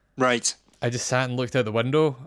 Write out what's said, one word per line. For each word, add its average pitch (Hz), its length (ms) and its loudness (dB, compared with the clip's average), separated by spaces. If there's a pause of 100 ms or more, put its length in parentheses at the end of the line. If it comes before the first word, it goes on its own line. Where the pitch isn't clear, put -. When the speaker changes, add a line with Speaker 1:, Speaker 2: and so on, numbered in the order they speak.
(180)
Speaker 1:
Right. 123 360 2 (260)
Speaker 2:
I 120 100 0
just 120 160 -4
sat 127 220 0
and 123 80 -4
looked 123 200 -2
out 120 80 2
the 107 80 -6
window, 131 440 2 (100)